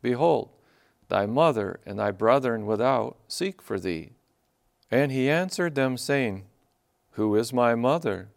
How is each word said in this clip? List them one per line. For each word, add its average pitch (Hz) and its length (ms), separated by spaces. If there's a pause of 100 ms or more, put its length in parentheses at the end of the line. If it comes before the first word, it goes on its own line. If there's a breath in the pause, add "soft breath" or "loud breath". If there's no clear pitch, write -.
Behold, 123 500 (580 soft breath)
thy 98 180
mother 117 580
and 101 140
thy 104 140
brethren 113 520
without 113 520 (100)
seek - 340
for 101 200
thee. 85 300 (800)
And 135 220
he 131 180
answered 175 460
them, 131 220
saying, 123 480 (680)
Who 107 220
is 117 180
my 120 220
mother 117 640